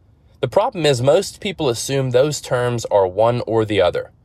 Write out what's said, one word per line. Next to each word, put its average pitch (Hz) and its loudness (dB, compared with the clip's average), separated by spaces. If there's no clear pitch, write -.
The 131 -2
problem 196 0
is 127 2
most 160 2
people 165 -4
assume 131 -2
those 139 2
terms 123 -4
are 98 2
one 113 0
or 110 0
the 104 0
other, - 0